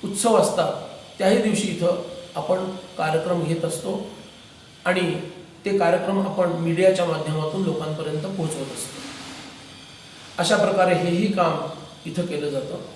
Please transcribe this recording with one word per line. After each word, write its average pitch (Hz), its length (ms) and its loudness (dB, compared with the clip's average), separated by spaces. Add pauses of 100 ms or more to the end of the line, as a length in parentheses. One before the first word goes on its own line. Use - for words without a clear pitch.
उत्सव 208 320 4
असतात. - 360 4 (460)
त्याही 208 240 6
दिवशी 208 260 2
इथं 170 340 0 (320)
आपण 185 360 -2 (280)
कार्यक्रम 160 460 0
घेत 165 200 0
असतो 196 420 -2 (800)
आणि 180 360 2 (440)
ते 196 140 2
कार्यक्रम 180 480 2
आपण 180 220 2
मीडियाच्या 170 560 4
माध्यमातून 156 580 0
लोकांपर्यंत 156 600 -2
पोहोचवत 160 440 -4
असतो. - 340 -10 (1400)
अशा 180 180 4
प्रकारे 185 380 4
हेही 175 380 2
काम 165 240 2 (500)
इथं 170 200 -2
केलं 147 240 -2
जातं. 135 260 -4 (200)